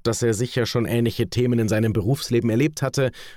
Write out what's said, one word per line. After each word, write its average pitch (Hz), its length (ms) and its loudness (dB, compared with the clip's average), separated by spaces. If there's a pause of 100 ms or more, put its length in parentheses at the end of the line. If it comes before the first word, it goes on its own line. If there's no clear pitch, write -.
dass 117 200 0
er 117 100 4
sicher 120 320 -2
schon 113 220 -2
ähnliche 117 420 0
Themen 123 300 0
in 110 100 2
seinem 110 240 2
Berufsleben 117 560 0
erlebt 123 320 0
hatte 131 300 0 (260)